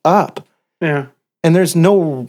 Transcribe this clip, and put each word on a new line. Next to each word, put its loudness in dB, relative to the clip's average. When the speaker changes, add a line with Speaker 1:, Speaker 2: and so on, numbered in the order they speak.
Speaker 1:
up. 0
Speaker 2:
Yeah. -4
Speaker 1:
And 2
there's 0
no, 0